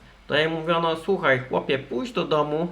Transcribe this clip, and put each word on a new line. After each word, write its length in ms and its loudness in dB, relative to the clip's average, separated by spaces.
to 80 -2
jej 140 4
mówiono: 480 0
Słuchaj 420 2
chłopie, 300 0
pójdź 340 -6
do 120 -2
domu, 480 0